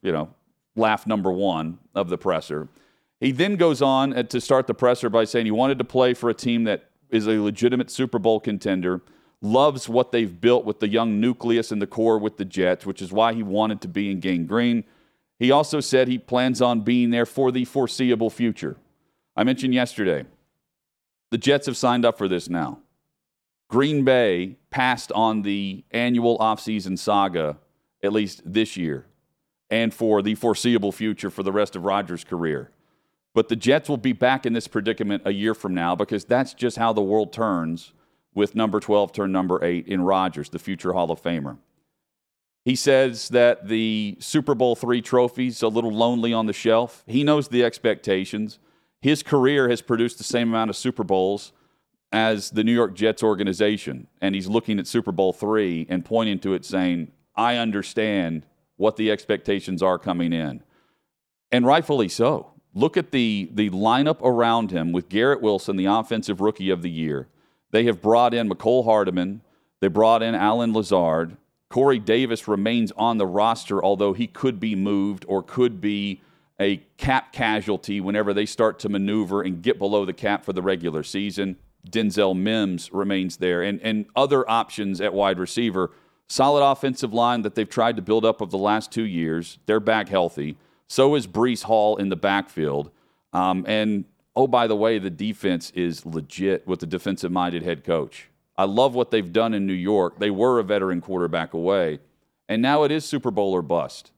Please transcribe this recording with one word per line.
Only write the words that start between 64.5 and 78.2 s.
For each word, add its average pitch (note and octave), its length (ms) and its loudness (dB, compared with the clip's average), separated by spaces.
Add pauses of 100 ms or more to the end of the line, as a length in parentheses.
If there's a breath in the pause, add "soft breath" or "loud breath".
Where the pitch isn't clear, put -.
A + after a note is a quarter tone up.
him E2+ 220 -2
with F2 160 -2
Garrett A#2+ 320 2
Wilson, G2 360 0
the F#2+ 100 0
offensive G#2+ 540 -2
rookie G2 280 0
of F2+ 140 0
the F2+ 80 -4
year. D#2 380 -4 (420)
They A2+ 140 2
have A2 180 0
brought A#2 320 4
in A#2 140 0
Mecole A#2 360 2
Hardman. G2 560 0 (400)
They G2 80 2
brought A2 340 6
in A2+ 120 -2
Allen A2 400 0
Lazard. E2+ 640 2 (320)
Corey C3 280 4
Davis A2+ 500 0
remains G#2+ 440 0
on A2+ 260 0
the G2 80 0
roster, G2+ 580 0
although G2 300 2
he A2+ 120 -4
could B2+ 320 -4
be G#2+ 160 -4
moved G2 540 -2
or F#2+ 140 0
could A#2+ 380 -2
be G2+ 420 -4 (380 soft breath)
a G2+ 180 0 (180)
cap - 360 -2
casualty G#2 680 -4
whenever G2+ 320 -2